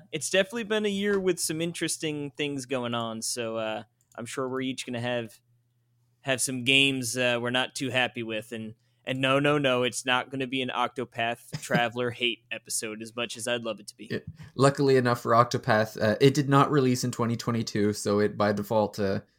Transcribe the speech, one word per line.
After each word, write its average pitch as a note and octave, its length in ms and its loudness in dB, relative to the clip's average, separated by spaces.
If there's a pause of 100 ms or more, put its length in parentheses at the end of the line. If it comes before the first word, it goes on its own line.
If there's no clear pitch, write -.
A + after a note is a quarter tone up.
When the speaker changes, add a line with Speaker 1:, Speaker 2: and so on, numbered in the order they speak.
(120)
Speaker 1:
it's - 200 -6
definitely G3 320 0
been G#3+ 240 -2
a - 20 0
year G3+ 300 0
with F#3 200 0
some D#3+ 220 -4
interesting D#3 720 -4
things C#3+ 300 -4
going A#2+ 300 -2
on, A2+ 260 -4
so, A2+ 360 -4
uh, A2 260 -4 (320)
I'm A#2 100 -10
sure C3 240 -6
we're C3 120 -4
each C3 260 -6
gonna A#2+ 140 -6
have, A#2+ 360 -6 (840)
have C3 200 -2
some C3 220 -4
games, C3 520 4
uh, B2 240 0
we're A#2+ 120 -2
not B2+ 240 -2
too C3+ 140 -4
happy A#2+ 340 -2
with, A2 280 -8
and, A2 220 -10 (320)
and C3 160 -4
no, C3+ 180 2
no, D3 200 4
no, B2+ 240 2
it's B2 240 -4
not B2+ 240 0
gonna C3+ 160 -4
be C3 160 -4
an B2+ 100 -4
Octopath A#2+ 640 -4 (140)
Speaker 2:
<laughs> D3+ 100 -10
Speaker 1:
Traveler A#2+ 480 0
hate A#2 300 -2 (100)
episode, A2 540 -8
as A2+ 120 -14
much A#2+ 220 -6
as A#2 100 -8
I'd A#2+ 140 -2
love A2 180 -6
it G#2 100 -20
to - 80 -20
be. - 120 -16
Speaker 2:
Yeah. - 100 -6 (360)
Luckily C3+ 400 4
enough B2 260 2
for A#2 120 2
Octopath, A#2 680 4
uh, G#2+ 180 4
it C#3 140 8
did C#3 160 0
not C#3 220 6
release B2+ 320 2
in B2 80 -2
twenty A#2 240 -2
twenty-two, A2 580 0
so G#2 260 0
it G#2 160 2
by G#2 160 2
default, G#2 480 0
uh, G2+ 200 0 (200)